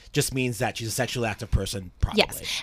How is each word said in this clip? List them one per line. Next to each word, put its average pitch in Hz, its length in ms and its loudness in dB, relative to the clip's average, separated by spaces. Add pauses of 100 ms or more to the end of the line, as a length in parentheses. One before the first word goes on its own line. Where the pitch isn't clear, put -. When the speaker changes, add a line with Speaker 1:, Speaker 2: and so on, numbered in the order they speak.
(120)
Speaker 1:
just 143 220 2
means 123 260 0
that 110 180 0
she's 113 120 -4
a - 20 -4
sexually 120 360 0
active 104 220 -4
person, 95 420 0 (100)
probably. - 180 4
Speaker 2:
Yes. - 440 -2